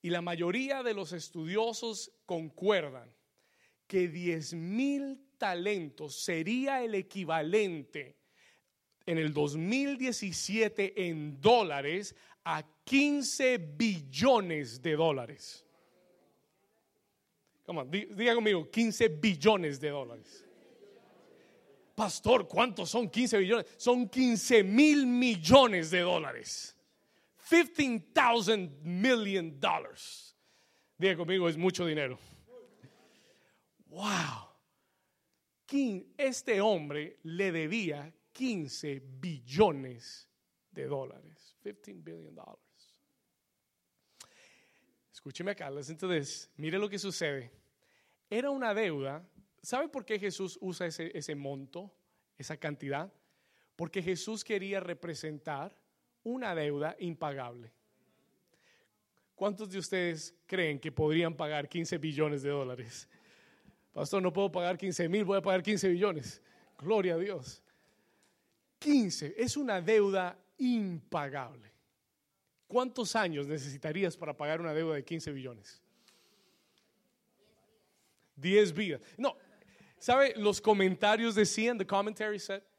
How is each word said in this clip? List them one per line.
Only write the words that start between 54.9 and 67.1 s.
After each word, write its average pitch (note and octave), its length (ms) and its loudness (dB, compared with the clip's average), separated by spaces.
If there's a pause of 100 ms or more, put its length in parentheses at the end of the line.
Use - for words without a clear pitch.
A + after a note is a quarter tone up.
una A#3 300 -4
deuda D3 460 -2
impagable. C3+ 720 -8 (1600)
¿Cuántos G3+ 360 -4
de F#3+ 100 -8
ustedes F3 560 -4 (100)
creen D#3+ 340 -2
que D3+ 120 -8
podrían D#3+ 440 2
pagar D3+ 320 -4
quince E3+ 300 -4
billones D3 460 -2
de C#3+ 60 -2
dólares? B2+ 600 -6 (840)
"Pastor, E3 300 -2
no F3+ 100 2
puedo F#3+ 200 0
pagar F3 260 -2
quince F3 320 -2
mil, G3+ 160 2
voy G3 120 2
a F#3 40 2
pagar F#3 220 2
quince G3 260 0
billones". F3 520 0 (360)
Gloria F3+ 380 0